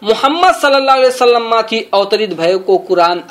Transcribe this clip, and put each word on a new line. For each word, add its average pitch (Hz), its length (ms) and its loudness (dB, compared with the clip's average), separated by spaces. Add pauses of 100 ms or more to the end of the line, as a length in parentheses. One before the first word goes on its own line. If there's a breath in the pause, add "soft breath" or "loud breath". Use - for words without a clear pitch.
मोहम्मद 302 520 0
सल्लल्लाहु 269 440 2
अलैहि 254 140 2
वसल्लम 240 360 0
माथि 226 300 -2 (140)
अवतरित 202 400 -2
भएको 185 460 0
कुरान 175 520 0